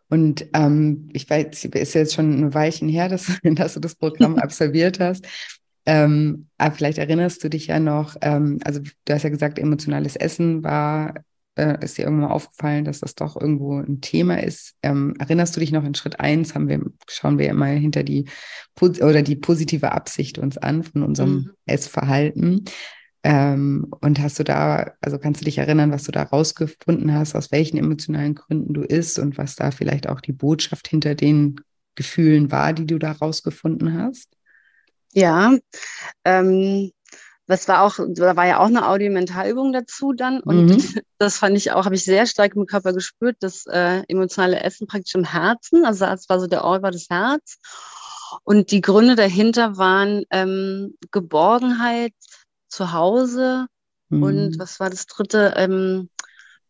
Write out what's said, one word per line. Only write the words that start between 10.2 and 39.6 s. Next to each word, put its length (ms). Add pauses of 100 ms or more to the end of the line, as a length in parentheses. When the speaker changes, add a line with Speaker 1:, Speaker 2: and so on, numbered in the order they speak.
Speaker 1:
war, 500 (420)
äh, 280
ist 140
dir 60
irgendwann 260
mal 60
aufgefallen, 500
dass 140
das 160
doch 240
irgendwo 400
ein 220
Thema 400
ist. 400
Ähm, 380
erinnerst 360
du 40
dich 120
noch 140
in 100
Schritt 240
eins, 360
haben 120
wir, 140 (260)
schauen 300
wir 120
immer 180
hinter 360
die 220 (480)
Pos-, 280
oder 200
die 140
positive 560
Absicht 480
uns 180
an 260
von 200
unserem 300
Speaker 2:
Mhm. 180 (160)
Speaker 1:
Essverhalten. 1000 (600)
Ähm, 640 (140)
und 180
hast 180
du 60
da, 580
also 160
kannst 240
du 40
dich 120
erinnern, 340
was 120
du 80
da 100
rausgefunden 880
hast, 240
aus 160
welchen 260
emotionalen 580
Gründen 400
du 60
isst 360
und 220
was 160
da 160
vielleicht 360
auch 140
die 100
Botschaft 560
hinter 280
den 440 (360)
Gefühlen 560
war, 220
die 120
du 140
da 140
rausgefunden 840
hast? 380 (760)
Speaker 2:
Ja, 440 (680)
ähm, 680 (560)
das 200
war 140
auch, 140 (140)
da 260
war 100
ja 140
auch 80
eine 200
Audio-Mentalübung 840